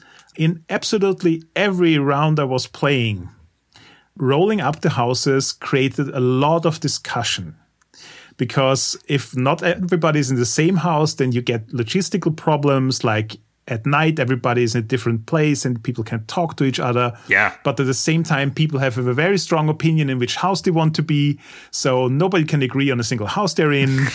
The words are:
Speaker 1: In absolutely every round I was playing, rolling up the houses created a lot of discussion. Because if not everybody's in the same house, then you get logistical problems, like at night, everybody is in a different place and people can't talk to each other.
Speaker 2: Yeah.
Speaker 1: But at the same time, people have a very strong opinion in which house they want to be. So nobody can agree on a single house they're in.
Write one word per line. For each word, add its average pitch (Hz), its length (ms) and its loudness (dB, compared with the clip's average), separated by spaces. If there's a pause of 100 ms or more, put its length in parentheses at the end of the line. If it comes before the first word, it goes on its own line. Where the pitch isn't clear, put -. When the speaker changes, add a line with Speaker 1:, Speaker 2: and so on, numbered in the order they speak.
(360)
Speaker 1:
In 160 340 0
absolutely 185 720 0 (120)
every 180 420 2
round 147 420 2
I 143 60 0
was 127 220 -2
playing, 113 640 -2 (840)
rolling 165 460 2
up 151 200 -2
the 170 100 2
houses 127 600 0
created 135 580 -2
a 139 100 -4
lot 143 460 2
of 160 140 0
discussion. 110 760 -6 (840)
Because 135 600 0 (100)
if 143 280 -4
not 139 280 0
everybody's 165 680 0
in 131 60 2
the 120 80 2
same 165 320 2
house, 156 380 0
then 131 180 0
you 123 80 0
get 117 280 -4
logistical 165 640 -2
problems, 139 680 0
like 107 320 -2 (320)
at 117 180 -8
night, 156 320 2
everybody 123 460 0
is 113 100 0
in 120 60 0
a 110 80 -4
different 117 400 -2
place 151 360 0
and 120 200 -4
people 120 200 -6
can't 113 240 -6
talk 170 300 -4
to 147 60 0
each 131 160 0
other. 120 360 0 (120)
Speaker 2:
Yeah. 98 260 2 (100)
Speaker 1:
But 139 160 0
at 135 60 0
the 127 80 0
same 165 300 0
time, 139 280 0
people 151 280 0
have 131 180 0
a 123 160 0
very 180 240 2
strong 156 320 0
opinion 156 400 2
in 131 80 -2
which 123 200 -2
house 180 240 0
they 185 100 2
want 156 240 2
to 151 80 0
be. 147 340 0 (320)
So 127 380 0
nobody 160 380 2
can 147 180 0
agree 135 260 0
on 123 100 0
a 117 40 -2
single 107 240 -4
house 196 260 -2
they're 151 200 2
in. 135 420 2